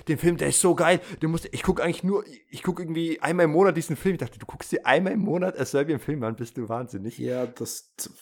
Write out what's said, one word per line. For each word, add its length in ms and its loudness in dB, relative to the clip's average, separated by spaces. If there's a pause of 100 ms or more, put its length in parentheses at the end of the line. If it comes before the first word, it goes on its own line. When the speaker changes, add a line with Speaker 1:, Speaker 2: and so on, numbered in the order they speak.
Speaker 1:
den 80 2
Film, 220 2
der 100 0
ist 120 2
so 140 6
geil, 260 4 (200)
den 100 0
musst 140 -2
du, 80 -12
ich 100 -8
guck 200 2
eigentlich 200 -2
nur, 220 0 (260)
ich 120 -14
guck 180 -2
irgendwie 400 -4
einmal 240 2
im 80 4
Monat 240 6
diesen 180 -2
Film. 200 0
Ich 60 -6
dachte, 180 -8
du 80 -16
guckst 260 -10
dir 140 -2
einmal 260 4
im 80 0
Monat 360 0
einen 100 -2
Serbian-Film 580 -2
an, 100 -2
bist 220 -10
du 120 -6
wahnsinnig. 500 -8
Speaker 2:
Ja, 280 -2
das 480 -10 (280)